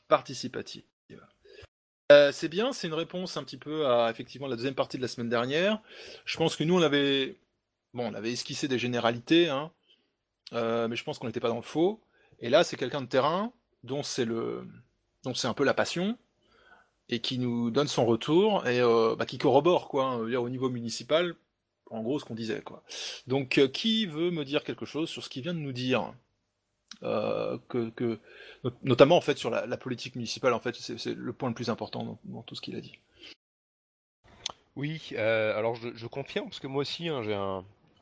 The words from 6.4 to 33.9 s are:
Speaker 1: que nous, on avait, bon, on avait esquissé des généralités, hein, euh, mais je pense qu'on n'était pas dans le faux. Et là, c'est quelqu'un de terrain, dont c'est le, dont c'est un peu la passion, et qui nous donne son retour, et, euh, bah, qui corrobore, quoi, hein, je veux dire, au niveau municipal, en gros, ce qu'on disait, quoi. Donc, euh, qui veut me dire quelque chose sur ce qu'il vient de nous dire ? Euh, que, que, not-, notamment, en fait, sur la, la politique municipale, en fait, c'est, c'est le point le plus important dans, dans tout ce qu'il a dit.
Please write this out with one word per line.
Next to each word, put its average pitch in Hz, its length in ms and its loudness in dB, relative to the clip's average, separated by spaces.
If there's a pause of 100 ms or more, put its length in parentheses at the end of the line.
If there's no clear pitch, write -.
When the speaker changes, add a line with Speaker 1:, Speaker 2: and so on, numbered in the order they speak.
Speaker 1:
que - 80 -4
nous, 175 140 4
on 175 60 6
avait, 139 540 2 (580)
bon, 120 180 -4
on - 20 -10
avait 107 160 -4
esquissé 135 380 -4
des 127 100 0
généralités, 123 680 2
hein, 147 240 -4 (800)
euh, 117 340 0
mais 117 80 -4
je - 80 -6
pense 147 160 -8
qu'on 135 80 -8
n'était 113 140 -4
pas 120 80 0
dans 120 80 0
le 117 60 -8
faux. 180 380 0 (380)
Et 117 100 -6
là, 151 140 6
c'est 165 140 -2
quelqu'un 135 240 -4
de 123 80 -8
terrain, 165 440 2 (300)
dont 135 220 -6
c'est - 200 -2
le, 117 440 -4 (560)
dont 127 100 -6
c'est - 140 -2
un 110 60 -2
peu 143 100 0
la 123 100 4
passion, 185 420 0 (920)
et 120 100 -2
qui 123 220 -4
nous 120 320 0
donne 143 160 2
son 127 180 2
retour, 160 600 4
et, 123 120 2
euh, 117 360 4
bah, 113 100 -2
qui 131 120 -10
corrobore, 147 500 4
quoi, 135 160 0
hein, 127 140 0
je 113 40 -4
veux 113 80 -4
dire, 123 140 0
au 120 40 -4
niveau 127 220 -2
municipal, 123 640 -2 (540)
en 110 140 -8
gros, 131 160 0
ce - 60 -8
qu'on 117 100 -10
disait, 110 280 -4
quoi. 113 200 -16 (460)
Donc, 135 300 2
euh, 139 100 6
qui 220 380 0
veut 170 260 -2
me 151 120 -2
dire 143 200 -2
quelque 123 200 -6
chose 156 240 -4
sur - 140 -10
ce - 60 -12
qu'il 131 160 -10
vient 175 100 -4
de 165 60 -6
nous 139 120 -6
dire ? 123 400 0 (920)
Euh, 110 540 -2 (100)
que, 117 220 -4
que, 113 280 -4 (460)
not-, 123 80 -2 (100)
notamment, 135 340 8
en 156 40 4
fait, 139 180 0
sur 123 120 -4
la, 107 160 0
la 120 100 -4
politique 127 400 -8
municipale, 120 360 0
en 113 60 2
fait, 117 160 -4
c'est, - 240 -10
c'est 117 160 -6
le 123 180 -8
point 127 160 -6
le 113 60 -2
plus 117 160 -4
important 110 320 -6
dans, 113 220 -10
dans 120 180 -14
tout - 140 -16
ce - 40 -12
qu'il - 140 -10
a - 60 -8
dit. - 180 -18 (1800)